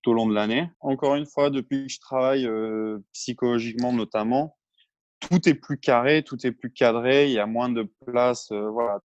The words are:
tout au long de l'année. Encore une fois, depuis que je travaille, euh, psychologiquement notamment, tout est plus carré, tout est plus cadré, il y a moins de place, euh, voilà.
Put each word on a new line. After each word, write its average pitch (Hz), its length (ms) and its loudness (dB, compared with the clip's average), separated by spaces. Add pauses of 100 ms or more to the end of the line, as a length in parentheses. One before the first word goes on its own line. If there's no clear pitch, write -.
tout 117 100 2
au - 20 6
long 113 120 2
de 107 80 2
l'année. 117 360 0 (100)
Encore 139 340 0
une 147 120 -4
fois, 143 240 0
depuis 135 360 -4
que 127 60 -10
je - 80 -12
travaille, 131 460 0
euh, 110 520 -4 (140)
psychologiquement 120 800 -2
notamment, 120 640 -2 (640)
tout 175 260 0
est 156 80 4
plus 143 240 -6
carré, 139 460 4
tout 127 220 -12
est 120 60 0
plus 120 200 -12
cadré, 127 540 4
il 135 60 2
y 113 60 2
a 104 80 0
moins 117 220 -2
de 117 180 -2 (200)
place, 123 440 0
euh, 104 200 -4
voilà. 110 360 -2